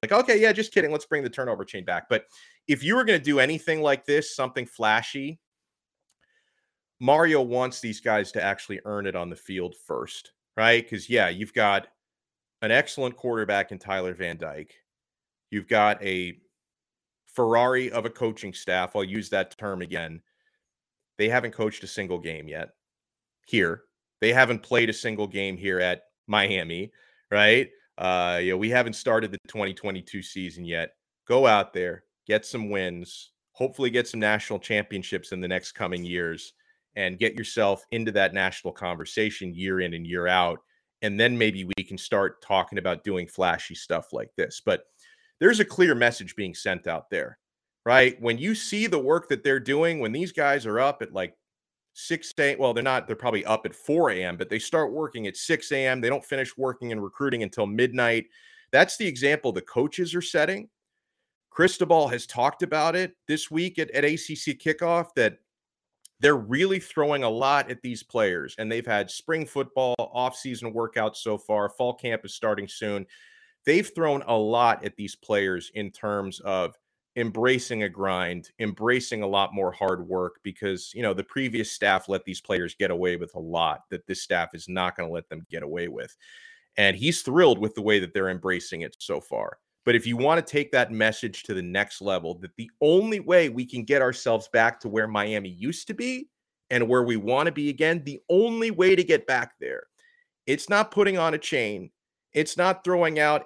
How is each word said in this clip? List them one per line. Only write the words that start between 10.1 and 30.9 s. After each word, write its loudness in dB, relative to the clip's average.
right? 4
'Cause, -10
yeah, 4
you've -8
got 2
an 0
excellent 0
quarterback -2
in -10
Tyler -4
Van -6
Dyke. -14
You've -6
got 4
a -6
Ferrari 2
of -4
a -4
coaching -6
staff. -2
I'll 0
use -6
that -2
term -6
again. -10
They 4
haven't 0
coached -4
a -14
single -6
game -10
yet -12
here. 0
They 4
haven't 4
played 2
a -8
single -6
game -6
here -2
at 0
Miami, 0
right? 6
Uh, 0
you 0
know, 0
we -2
haven't 2
started 0
the -12
twenty -6
twenty-two -10
season -12
yet. -6